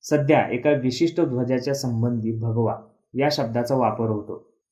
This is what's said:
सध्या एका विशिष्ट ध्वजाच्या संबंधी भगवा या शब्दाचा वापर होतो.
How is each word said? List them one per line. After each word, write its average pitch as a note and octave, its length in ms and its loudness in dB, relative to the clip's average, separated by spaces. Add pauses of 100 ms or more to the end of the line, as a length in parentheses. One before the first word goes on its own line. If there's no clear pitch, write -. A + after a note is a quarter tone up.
सध्या C#3+ 460 2
एका B2 220 0
विशिष्ट D3 500 0
ध्वजाच्या B2+ 540 0
संबंधी A#2 580 -2
भगवा A2+ 440 -2 (380)
या C#3 180 2
शब्दाचा A#2+ 440 -2
वापर A#2 320 2
होतो. G#2 440 -6 (200)